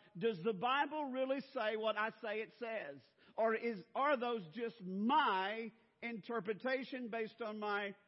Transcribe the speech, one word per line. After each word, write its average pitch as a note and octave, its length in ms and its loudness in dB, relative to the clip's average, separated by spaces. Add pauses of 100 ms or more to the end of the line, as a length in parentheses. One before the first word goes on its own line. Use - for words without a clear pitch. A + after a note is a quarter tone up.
(180)
Does G#3+ 260 2
the A3+ 100 2
Bible C4+ 580 0
really C4 300 0 (120)
say A3 240 0
what G#3+ 180 0
I G#3+ 140 2 (140)
say G#3+ 160 -2
it A3 100 -6 (100)
says? G3+ 400 -6 (380)
Or A3 160 6
is, A3+ 240 0 (180)
are C#4 220 4
those A#3 240 0 (140)
just A#3 280 -4
my G#3+ 880 2 (300)
interpretation A#3 1120 -2
based A3 340 -4
on G#3+ 140 -6
my G3+ 340 -2 (140)